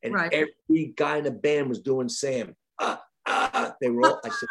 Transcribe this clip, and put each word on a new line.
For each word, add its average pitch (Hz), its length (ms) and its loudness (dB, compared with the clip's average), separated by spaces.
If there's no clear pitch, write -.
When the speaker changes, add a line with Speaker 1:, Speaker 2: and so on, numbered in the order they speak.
Speaker 1:
And - 100 -4
Speaker 2:
Right. 170 180 0
Speaker 1:
every 156 640 0
guy 151 220 0
in 147 60 -2
the 139 80 -2
band 143 380 2
was 113 120 -4
doing 131 260 0
Sam. 127 480 -4
Ah, - 240 -4
ah, - 280 0
ah. - 280 -2
They 127 80 2
were 120 180 0
all, - 160 2
I 113 60 -8
said, - 220 -6